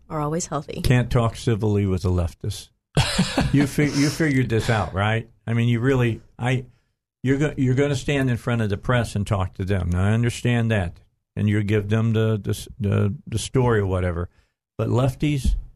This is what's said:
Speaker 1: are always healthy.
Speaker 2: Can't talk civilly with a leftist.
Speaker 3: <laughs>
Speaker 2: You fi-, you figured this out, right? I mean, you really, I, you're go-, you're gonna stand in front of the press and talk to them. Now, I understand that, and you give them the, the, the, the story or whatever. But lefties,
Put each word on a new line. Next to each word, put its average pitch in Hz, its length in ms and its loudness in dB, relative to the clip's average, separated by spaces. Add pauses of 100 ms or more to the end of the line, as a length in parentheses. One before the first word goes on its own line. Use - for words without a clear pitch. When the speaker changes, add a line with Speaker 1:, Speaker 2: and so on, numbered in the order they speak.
Speaker 1:
are 160 100 -6
always 151 280 -4
healthy. - 340 -8
Speaker 2:
Can't 123 280 2
talk 117 280 0
civilly 104 480 0
with 92 180 0
a 95 60 0
leftist. 90 580 -4 (300)
Speaker 3:
<laughs> - 560 0
Speaker 2:
You 139 120 4
fi-, 143 180 0
you 143 260 2
figured 139 400 0
this 110 200 0
out, 104 240 0
right? 107 360 -2 (180)
I 110 60 -2
mean, 117 160 2
you 120 100 2
really, 120 400 2 (180)
I, 127 280 -2 (580)
you're 135 140 2
go-, 143 180 -2
you're 127 200 2
gonna 143 200 2
stand 135 340 0
in 120 60 0
front 117 260 -2
of 107 80 -2
the 98 80 -2
press 120 380 0
and 101 100 -2
talk 95 280 -2
to - 100 -6
them. 90 280 -2
Now, 90 120 0
I 101 80 2
understand 117 600 0
that, 95 260 -2 (400)
and 104 100 0
you 104 160 2
give 101 240 0
them 113 240 2
the, 110 320 2
the, - 240 -6 (100)
the, 104 380 0 (100)
the 110 140 -4
story 120 400 2
or 101 60 0
whatever. 90 440 -2 (480)
But 113 120 -2
lefties, 131 680 0 (200)